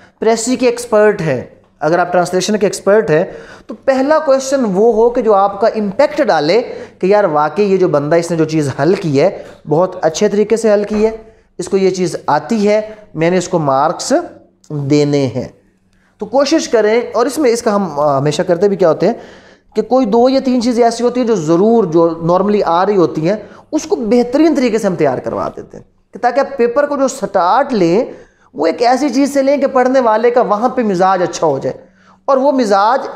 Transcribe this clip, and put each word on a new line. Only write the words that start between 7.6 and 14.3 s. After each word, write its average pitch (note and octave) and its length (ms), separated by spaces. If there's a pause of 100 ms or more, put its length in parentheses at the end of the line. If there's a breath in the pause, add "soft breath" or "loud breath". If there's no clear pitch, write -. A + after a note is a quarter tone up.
ये F#3+ 140
जो F3+ 120
बंदा, D3 280
इसने E3+ 200
जो D#3+ 80
चीज़ D3+ 240 (100)
हल D#3+ 160
की D#3+ 220
है - 280 (220 loud breath)
बहुत E3+ 360
अच्छे G#3 260
तरीके G#3+ 280
से A3+ 140
हल G3+ 120
की G#3 200
है, A3 100 (460 soft breath)
इसको F3+ 180
ये F#3+ 140
चीज़ F#3 260 (120)
आती F3 360
है, G#3+ 500
मैंने E3 220
इसको F3+ 240
मार्क्स C#3+ 520 (560)